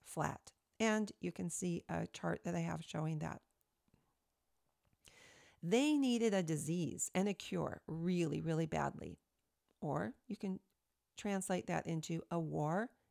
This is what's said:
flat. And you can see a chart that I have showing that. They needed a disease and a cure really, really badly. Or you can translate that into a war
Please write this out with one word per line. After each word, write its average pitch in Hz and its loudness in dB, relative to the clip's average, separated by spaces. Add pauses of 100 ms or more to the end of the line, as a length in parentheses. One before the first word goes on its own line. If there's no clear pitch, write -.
flat. - -4 (300)
And 214 2 (100)
you 180 -2
can 175 -4
see 175 -2
a 165 -2
chart - -4
that 175 -2
I 170 0
have 165 -4
showing 156 -2
that. - -6 (2250)
They 269 6
needed 233 4
a 190 4
disease 156 0
and 190 4
a 202 2
cure - -4
really, 165 2
really 160 2
badly. 156 -2 (640)
Or 165 0 (140)
you 208 -6
can 190 -4 (580)
translate 190 0
that 165 0
into 160 -2
a 170 0
war 160 0 (220)